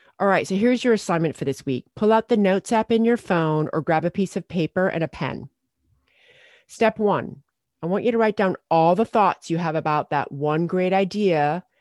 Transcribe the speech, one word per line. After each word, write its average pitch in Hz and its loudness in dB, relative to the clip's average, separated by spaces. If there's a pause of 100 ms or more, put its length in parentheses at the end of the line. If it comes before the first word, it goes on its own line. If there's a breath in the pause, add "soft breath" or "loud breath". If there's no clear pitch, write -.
(180 soft breath)
All 196 0
right, 185 2
so 190 -4
here's 240 2
your 240 4
assignment 165 0
for 143 -6
this 135 -6
week. 131 -4
Pull 214 2
out 220 2
the 240 4
Notes 196 2
app 226 0
in 226 2
your 233 2
phone 156 0
or 160 -2
grab 160 0
a 175 0
piece - -4
of 175 -8
paper 185 -2
and 165 -2
a 151 -4
pen. 135 -8 (1160 soft breath)
Step 220 -2
one, 190 -2 (400)
I 156 -8
want 185 -2
you 247 2
to 233 -2
write 214 0
down 190 0 (140)
all 165 4
the 220 0
thoughts - 0
you 165 -2
have 165 -4
about 151 -2
that 143 -4
one 151 -2
great 185 -2
idea 185 0 (160 soft breath)